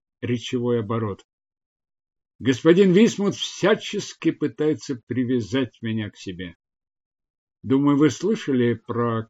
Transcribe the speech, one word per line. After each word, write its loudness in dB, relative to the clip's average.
речевой -2
оборот. -4
Господин 4
Висмут 4
всячески -4
пытается -4
привязать -2
меня -4
к -20
себе. -12
Думаю, 2
вы 4
слышали 0
про -4